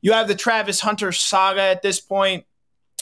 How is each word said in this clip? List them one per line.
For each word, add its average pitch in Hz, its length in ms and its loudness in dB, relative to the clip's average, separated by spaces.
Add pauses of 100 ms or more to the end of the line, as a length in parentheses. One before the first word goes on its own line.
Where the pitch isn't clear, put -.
You 190 120 2
have 226 160 2
the 202 80 0
Travis 208 420 -2
Hunter 208 320 -2
saga 190 500 0
at 190 220 2
this 190 160 -2
point. 190 460 -2 (580)